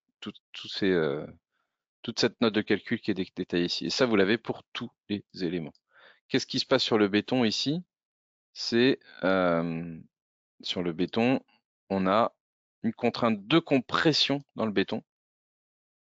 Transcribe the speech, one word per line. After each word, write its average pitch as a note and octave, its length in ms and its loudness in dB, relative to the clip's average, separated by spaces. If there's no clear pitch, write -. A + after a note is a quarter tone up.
tout, G#2 140 -14
tout - 140 -16
ces, - 220 -2
euh, D#2 380 0
toute - 180 -8
cette - 220 0
note A2+ 140 2
de G#2+ 60 4
calcul G#2+ 380 -2
qui - 120 -4
est - 20 0
dé-, F#2 220 -4
détaillée F2+ 300 0
ici. - 200 -4
Et - 60 -2
ça, - 140 2
vous A2+ 100 0
l'avez G2 240 4
pour - 240 -10
tous A#2+ 160 -10
les G2+ 140 -4
éléments. F2 320 -4
Qu'est-ce - 180 -2
qui - 120 -4
se - 60 -4
passe C3 160 2
sur - 160 0
le G#2 100 6
béton G#2 360 2
ici ? C#3 400 -2
C'est, A#2+ 460 2
euh, E2+ 760 0
sur - 200 -6
le F2 120 -2
béton, A2+ 480 0
on F#2+ 160 0
a G#2+ 280 2
une A2 120 -2
contrainte A2+ 520 -2
de C#3+ 140 4
compression C#3+ 840 0
dans A2 100 -2
le G#2+ 60 -4
béton G2 320 -2